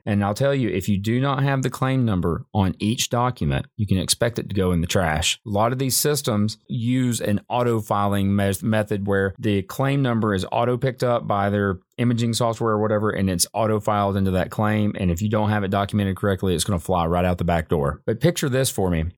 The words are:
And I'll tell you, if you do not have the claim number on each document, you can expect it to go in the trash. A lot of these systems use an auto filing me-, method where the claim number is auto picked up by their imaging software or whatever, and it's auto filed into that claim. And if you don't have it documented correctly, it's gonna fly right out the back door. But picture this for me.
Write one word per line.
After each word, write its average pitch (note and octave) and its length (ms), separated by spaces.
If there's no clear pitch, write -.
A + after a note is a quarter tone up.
And G#2 160
I'll G2+ 120
tell C#3 200
you, B2+ 140
if F#2 200
you G2+ 120
do A2+ 200
not C3+ 220
have C#3 200
the B2 80
claim C3 340
number F2 480
on F#2+ 260
each G#2+ 300
document, A#2+ 580
you G#2 80
can F#2+ 100
expect A#2 420
it - 120
to G2 40
go F#2 180
in E2 100
the E2+ 40
trash. D#2+ 600
A A2+ 40
lot G#2+ 220
of B2+ 60
these C3 180
systems A2 640
use B2 520
an G#2 280
auto A#2 320
filing G2+ 560
me-, G2 160
method G#2+ 440
where G2 320
the G#2 240
claim C#3 400
number A2 320
is F#2 180
auto A#2+ 240
picked B2+ 260
up A#2+ 240
by G2+ 220
their G2+ 320
imaging A#2+ 340
software A2+ 400
or G#2 80
whatever, G#2+ 300
and F#2+ 180
it's F2+ 240
auto G#2+ 260
filed G2+ 380
into F#2+ 140
that F#2 200
claim. G#2+ 480
And F#2 120
if E2+ 100
you G#2+ 80
don't G#2+ 220
have G#2 140
it F#2+ 60
documented G2 460
correctly, F#2+ 380
it's D#2+ 100
gonna G2 140
fly F2 260
right F2 220
out F2+ 100
the F2 80
back E2+ 240
door. C#2+ 380
But A2 140
picture E3+ 280
this B2+ 220
for F#2+ 180
me. E2 160